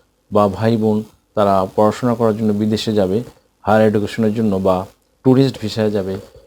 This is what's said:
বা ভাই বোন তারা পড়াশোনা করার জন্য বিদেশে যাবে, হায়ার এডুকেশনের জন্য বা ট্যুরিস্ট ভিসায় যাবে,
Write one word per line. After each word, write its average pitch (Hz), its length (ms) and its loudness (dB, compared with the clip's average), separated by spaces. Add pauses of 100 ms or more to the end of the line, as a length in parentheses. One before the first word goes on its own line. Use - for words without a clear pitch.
(320)
বা 104 160 4
ভাই 110 300 -2
বোন 107 260 -2 (320)
তারা 98 400 2
পড়াশোনা 110 400 0
করার 110 220 0
জন্য 110 160 0
বিদেশে 107 400 -2
যাবে, 104 300 0 (380)
হায়ার 110 260 2
এডুকেশনের 107 480 -2
জন্য 110 200 -2
বা 95 300 0 (360)
ট্যুরিস্ট 131 400 2
ভিসায় 107 300 -2
যাবে, 95 260 -4 (300)